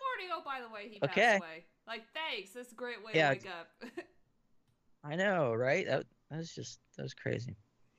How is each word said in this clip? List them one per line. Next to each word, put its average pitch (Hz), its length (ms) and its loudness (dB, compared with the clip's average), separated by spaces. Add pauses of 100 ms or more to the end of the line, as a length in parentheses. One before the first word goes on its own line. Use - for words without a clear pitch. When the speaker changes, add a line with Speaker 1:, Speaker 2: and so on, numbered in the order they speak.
Speaker 1:
morning. 427 320 -4
Oh, 320 100 -4
by 269 180 -4
the 233 80 -10
way, 214 200 -10
he 214 140 -14
Speaker 2:
Okay. - 60 4
Speaker 1:
passed 214 300 6
away. 165 260 -12 (220)
Like, 226 260 -8
thanks. 285 400 -4
That's 247 180 -12
a 220 40 -20
great 240 280 -8
way 220 100 -10
Speaker 2:
Yeah. 160 100 6
Speaker 1:
to 147 40 8
wake 139 180 2
up. 170 260 -10 (100)
<laughs> - 20 -18 (1200)
Speaker 2:
I 147 120 -6
know, 175 380 4
right? 131 320 4
That, 131 220 2 (220)
that 147 80 -6
was 165 160 -8
just, - 260 -10 (180)
that 139 60 -6
was 135 100 -8
crazy. 117 440 -4 (420)